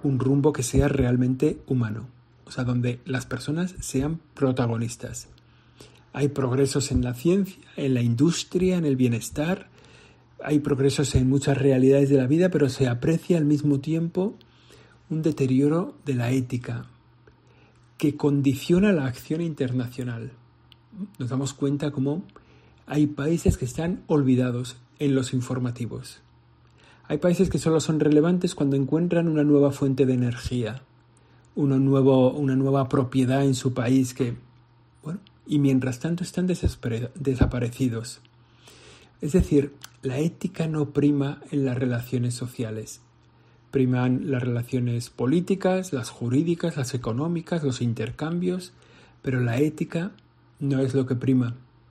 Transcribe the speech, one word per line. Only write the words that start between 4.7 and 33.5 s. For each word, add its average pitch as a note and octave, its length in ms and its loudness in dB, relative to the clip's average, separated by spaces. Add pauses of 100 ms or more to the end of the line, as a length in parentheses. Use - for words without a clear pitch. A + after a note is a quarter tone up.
Hay C3+ 160 0
progresos C3+ 640 0
en B2 100 2
la B2 100 -4
ciencia, F#3+ 480 0 (140)
en C3+ 200 0
la A#2+ 60 2
industria, E3+ 760 2
en E3+ 80 0
el C#3 100 2
bienestar, B2+ 720 -2 (760)
hay D3 180 2
progresos C#3 560 0
en C3 120 6
muchas C#3 300 2
realidades C3+ 520 6
de C#3 80 6
la B2+ 100 2
vida, E3 220 4
pero D3 200 2
se B2+ 180 0
aprecia E3 500 0
al D3+ 80 2
mismo D3 360 2
tiempo E3+ 540 -4 (760)
un D#3+ 120 -4
deterioro D3 760 0 (100)
de C#3 100 -4
la A#2+ 160 -2
ética B2 540 -4 (1120)
que C#3+ 200 0
condiciona C#3+ 760 2
la D3+ 140 2
acción D#3 340 -6
internacional. B2 960 -6 (840)
Nos B2 120 -6
damos C3+ 240 -4
cuenta C#3+ 380 -2
cómo C#3+ 320 -2 (600)
hay D3 220 2
países D#3+ 500 0
que - 60 -6
están D#3+ 440 -6
olvidados B2+ 680 0 (220)
en C#3 160 0
los B2+ 180 -2
informativos. B2 880 -6 (840)
Hay D3+ 140 -2
países F3+ 300 2
que - 80 -2
solo D#3+ 220 2
son D#3 220 0
relevantes E3 520 4
cuando C#3 220 0
encuentran E3 540 2
una D3+ 160 2
nueva C#3+ 260 6
fuente C3+ 340 0
de B2+ 80 2
energía, B2 680 -4 (720)
uno C#3 240 2
nuevo, C3+ 540 4
una C3+ 240 0
nueva C3+ 320 0
propiedad C3+ 560 0
en C3+ 100 2